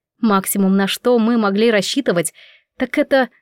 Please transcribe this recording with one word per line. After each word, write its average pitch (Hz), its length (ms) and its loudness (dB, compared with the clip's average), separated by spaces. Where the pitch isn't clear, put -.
Максимум, 196 560 0
на 196 120 0
что 247 300 0
мы 226 180 2
могли 214 340 0
рассчитывать, 202 640 -2
так - 220 -4
это 269 300 0